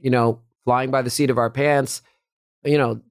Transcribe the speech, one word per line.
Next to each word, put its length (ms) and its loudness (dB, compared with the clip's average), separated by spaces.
you 100 -2
know, 300 2
flying 260 0
by 120 0
the 80 -6
seat 180 0
of 80 0
our 140 0
pants. 500 0
You 140 2
know, 320 -2